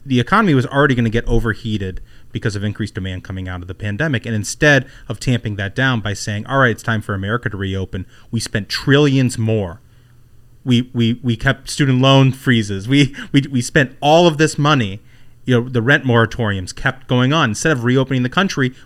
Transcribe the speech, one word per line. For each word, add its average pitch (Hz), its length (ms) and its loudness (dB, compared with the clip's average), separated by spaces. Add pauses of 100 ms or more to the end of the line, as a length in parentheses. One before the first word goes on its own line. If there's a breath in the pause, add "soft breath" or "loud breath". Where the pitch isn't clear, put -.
the 127 140 2
economy 190 340 2
was 127 120 2
already 139 280 2
gonna 117 160 0
get 113 160 -2
overheated 107 760 -2 (300 soft breath)
because 107 240 -4
of 101 80 -6
increased 104 320 -6
demand 95 300 -8
coming 95 240 -8
out 90 120 -8
of 87 60 -14
the 95 80 -12
pandemic. 110 500 -4
And 117 120 -4
instead 135 500 0 (220 loud breath)
of 113 100 -10
tamping 113 380 -2
that 101 180 -6
down 131 260 0
by 101 140 -6
saying, 104 320 -8
"All 135 120 -2
right, 127 120 4
it's 104 140 -6
time 110 180 -2
for 107 120 -6
America 101 360 -4
to 101 60 -8
reopen," 95 500 -6 (240 soft breath)
we 117 80 -4
spent 107 300 -6
trillions 135 680 2
more. 110 440 -2 (840 soft breath)
We, 123 280 2
we, 117 300 0
we 120 140 0
kept - 340 -6
student 135 300 0
loan 135 320 6
freezes. 107 540 -2
We, 139 300 2 (160 loud breath)
we, 139 180 4
we 127 120 0
spent 131 380 0
all 160 260 6
of 156 100 2
this 151 220 0
money. 127 420 0 (460 soft breath)
You 127 120 4
know, 120 120 -2
the 123 100 -2
rent 139 240 2
moratoriums 110 720 0
kept - 320 -4
going 127 240 2
on. 151 180 2
Instead 160 220 0
of 127 100 -2
reopening 127 420 2
the 127 40 -2
country, 147 460 -2 (120 loud breath)